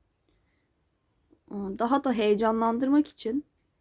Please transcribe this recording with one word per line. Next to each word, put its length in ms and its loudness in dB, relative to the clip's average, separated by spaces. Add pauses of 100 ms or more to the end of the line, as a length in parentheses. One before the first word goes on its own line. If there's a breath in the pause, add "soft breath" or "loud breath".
(1500)
aa, 280 -8
daha 240 0
da 100 0
heyecanlandırmak 920 2
için 380 -6 (360)